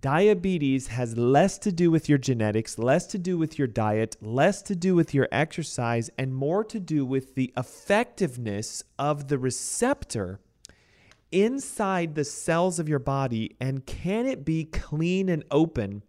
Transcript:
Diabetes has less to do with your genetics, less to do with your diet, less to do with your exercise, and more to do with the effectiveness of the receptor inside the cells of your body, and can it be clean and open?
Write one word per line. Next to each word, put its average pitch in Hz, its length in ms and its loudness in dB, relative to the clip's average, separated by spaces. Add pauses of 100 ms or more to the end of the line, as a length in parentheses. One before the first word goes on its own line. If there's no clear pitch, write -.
Diabetes 170 880 2
has 117 280 -4
less 139 400 4
to 208 160 -2
do 170 180 4
with 160 200 2
your 147 80 6
genetics, 113 600 0
less 135 280 2
to - 100 -8
do 180 220 -2
with 156 200 -2
your 139 80 2
diet, 110 540 0
less 135 400 2
to 202 160 -4
do 180 180 2
with 165 200 4
your 135 180 4
exercise, 117 880 -2
and 131 160 -4
more 151 280 0
to 220 160 -8
do 156 280 -2
with 131 300 -4
the 131 200 -2
effectiveness 123 1300 -4 (140)
of 143 300 -2
the 143 100 0
receptor 123 1000 -4 (920)
inside 190 840 0
the 151 100 -2
cells 170 540 0
of 160 80 -2
your 151 120 0
body, 127 600 -2
and 131 280 -4
can 220 400 -4
it 262 180 -6
be 160 200 -2
clean 175 680 -2
and 160 200 0
open? 117 580 0